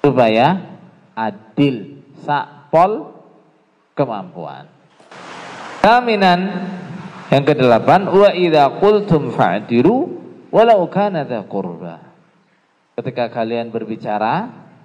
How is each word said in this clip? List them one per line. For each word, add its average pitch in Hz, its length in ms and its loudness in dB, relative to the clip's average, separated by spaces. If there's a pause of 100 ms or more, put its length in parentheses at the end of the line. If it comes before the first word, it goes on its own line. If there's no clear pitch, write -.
supaya 127 760 2 (360)
adil, 110 880 -4 (240)
sakpol 170 880 -2 (800)
kemampuan. 87 720 -8 (1200)
Thaminan, 208 560 2 (880)
yang 139 160 2
kedelapan, 131 640 4
wa 196 240 6
idza 156 480 2
qultum 196 480 2
fa'dilu 117 680 2 (540)
walau 202 400 4
kana 190 320 -2
dza 120 240 -6
qurba. 87 560 -10 (960)
Ketika 120 320 -6
kalian 117 400 -6
berbicara 110 960 -6 (180)